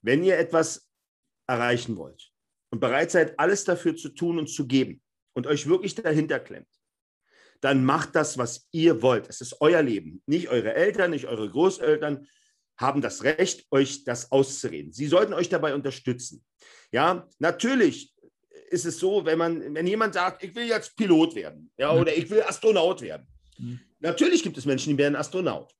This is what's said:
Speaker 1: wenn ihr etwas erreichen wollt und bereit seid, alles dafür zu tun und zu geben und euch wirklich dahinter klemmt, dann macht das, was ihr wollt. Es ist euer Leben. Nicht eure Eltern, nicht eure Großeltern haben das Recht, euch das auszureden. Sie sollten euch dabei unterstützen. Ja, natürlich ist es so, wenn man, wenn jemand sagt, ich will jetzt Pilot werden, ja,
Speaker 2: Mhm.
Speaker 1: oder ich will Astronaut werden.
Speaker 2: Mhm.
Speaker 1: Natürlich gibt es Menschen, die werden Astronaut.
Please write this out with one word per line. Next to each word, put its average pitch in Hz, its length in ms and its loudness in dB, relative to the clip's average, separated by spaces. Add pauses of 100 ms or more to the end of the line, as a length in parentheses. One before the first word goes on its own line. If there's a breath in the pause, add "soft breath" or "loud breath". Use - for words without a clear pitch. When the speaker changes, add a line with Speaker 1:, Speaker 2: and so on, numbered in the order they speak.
Speaker 1:
wenn 135 200 2
ihr 185 140 4
etwas 165 500 0 (600)
erreichen 120 500 -2
wollt - 320 -18 (420)
und 113 80 -8
bereit 139 300 0
seid, 160 300 2
alles 190 240 2
dafür 175 320 0
zu 151 140 -14
tun 170 280 -4
und 151 100 -4
zu 143 200 -6
geben 123 340 0 (320)
und 123 140 -6
euch 143 200 -2
wirklich 185 280 0
dahinter 156 440 0
klemmt, - 280 -18 (920 soft breath)
dann 135 220 4
macht 143 320 0
das, 151 220 0
was 120 340 -6
ihr 160 300 4
wollt. 123 260 2
Es - 140 -16
ist 123 180 -14
euer 160 220 6
Leben. 92 460 -4
Nicht 165 220 -2
eure 110 260 0
Eltern, 185 360 2
nicht 135 140 -6
eure 107 240 -6
Großeltern 151 760 0 (500 soft breath)
haben 139 240 0
das - 220 -6
Recht, 156 480 0
euch 135 340 0
das 123 260 -8
auszureden. 85 600 -2
Sie 135 140 -6
sollten 185 260 4
euch 170 160 -2
dabei 156 240 -2
unterstützen. 131 720 -8 (460 soft breath)
Ja, 170 360 0 (120)
natürlich 220 760 0 (560)
ist 170 160 -2
es 160 140 -6
so, 190 260 0
wenn 160 140 2
man, 165 340 -2
wenn 165 140 -2
jemand 214 260 0
sagt, 185 300 -2
ich 175 100 -14
will 233 140 -6
jetzt 214 280 -4
Pilot 165 380 4
werden, 80 440 -12
ja, 147 140 0
Speaker 2:
Mhm. 165 100 4
Speaker 1:
oder 165 140 2
ich 165 140 -2
will 214 140 2
Astronaut 185 580 2
werden. 78 260 -12 (300)
Speaker 2:
Mhm. 123 220 -12 (200)
Speaker 1:
Natürlich 330 440 2
gibt 156 140 -6
es 131 80 -10
Menschen, 139 260 0
die 143 80 2
werden 143 160 2
Astronaut. 143 640 -6